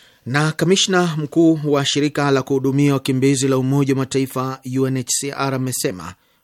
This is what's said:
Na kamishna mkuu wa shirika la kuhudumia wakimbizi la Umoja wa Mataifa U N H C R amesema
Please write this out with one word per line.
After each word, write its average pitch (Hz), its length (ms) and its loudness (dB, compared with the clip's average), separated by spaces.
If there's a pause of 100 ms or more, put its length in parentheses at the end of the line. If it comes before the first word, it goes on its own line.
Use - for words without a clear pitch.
(260)
Na 147 260 0
kamishna 180 680 0
mkuu 160 480 2
wa 143 200 2
shirika 143 460 0
la 135 100 2
kuhudumia 135 520 2
wakimbizi 135 540 0
la 135 100 2
Umoja 135 360 2
wa 127 60 -2
Mataifa 131 600 -4 (200)
U 131 80 2
N 131 100 -2
H 123 80 -4 (140)
C 139 180 -8
R 135 180 -2
amesema 123 580 -6 (300)